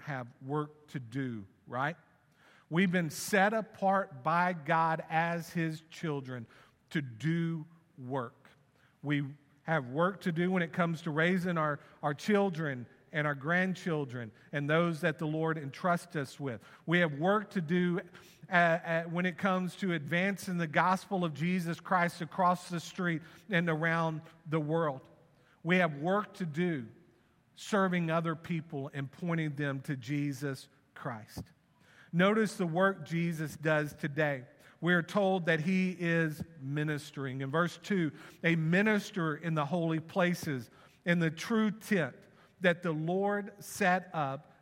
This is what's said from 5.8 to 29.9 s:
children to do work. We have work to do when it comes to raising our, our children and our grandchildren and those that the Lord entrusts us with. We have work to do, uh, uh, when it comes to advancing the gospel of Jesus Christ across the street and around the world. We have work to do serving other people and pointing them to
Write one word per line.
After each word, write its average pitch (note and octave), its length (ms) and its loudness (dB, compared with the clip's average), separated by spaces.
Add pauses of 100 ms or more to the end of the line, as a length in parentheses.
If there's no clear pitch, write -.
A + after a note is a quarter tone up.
children C3 560 -6 (440)
to D#3+ 120 -2
do D#3+ 640 -2 (320)
work. B2+ 520 -8 (540)
We C#3+ 200 2 (400)
have D#3 240 0
work F3 360 0
to F3+ 100 0
do F3 180 2
when F#3 100 2
it E3 120 -4
comes E3+ 300 0
to E3+ 60 -4
raising F3 480 2
our, D3+ 220 0 (240)
our D3 100 0
children D#3+ 720 0 (280)
and D3+ 120 0
our D3 100 2
grandchildren D3+ 920 -2 (220)
and C#3+ 180 -2
those E3 300 4
that D#3+ 200 0
the E3 60 -2
Lord D#3+ 320 0
entrusts E3+ 600 -2
us C#3 200 -6
with. C3 220 -6 (260)
We E3+ 140 4
have E3 140 4
work G3 380 2
to G3 100 -2
do, F3+ 400 2 (500)
uh, F#3 40 2
uh, E3+ 480 4
when F3 220 -2
it F3 120 -2
comes F#3 400 0
to F#3 160 -2
advancing F3 640 -2
the E3+ 100 0
gospel F3+ 560 0
of D#3+ 100 -2
Jesus E3+ 460 -2
Christ F3 420 0
across F3+ 480 0
the E3+ 120 -4
street E3+ 400 -2 (280)
and F3 200 2
around D#3+ 520 0 (280)
the D#3+ 100 0
world. D3+ 420 0 (600)
We F3 140 4
have E3+ 180 4
work F#3+ 400 0
to F#3 100 -6
do D#3 400 -2 (680)
serving F3+ 560 0
other E3 240 0
people D#3 580 -6
and C#3 160 -6
pointing D#3+ 460 -4
them C#3 260 -4
to D3 140 -6